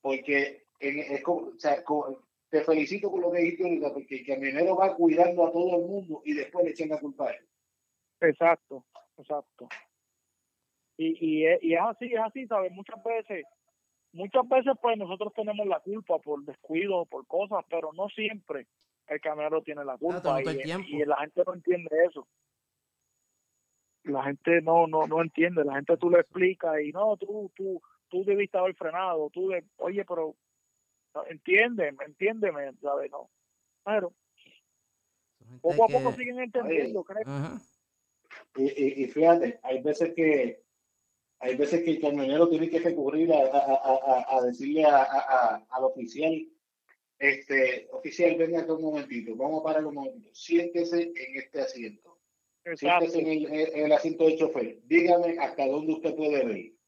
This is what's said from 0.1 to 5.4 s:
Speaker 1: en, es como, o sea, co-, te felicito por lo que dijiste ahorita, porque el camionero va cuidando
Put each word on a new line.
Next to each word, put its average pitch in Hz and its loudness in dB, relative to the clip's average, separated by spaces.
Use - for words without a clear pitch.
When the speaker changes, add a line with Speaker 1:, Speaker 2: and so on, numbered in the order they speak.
Speaker 1:
en, 139 -4
es 143 -6
como, - -2
o - -16
sea, 143 0
co-, 139 -4
te 156 2
felicito 160 0
por 185 -2
lo 175 0
que 175 0
dijiste 170 0
ahorita, 147 -2
porque 135 -10
el 123 -16
camionero 139 0
va 190 4
cuidando 170 6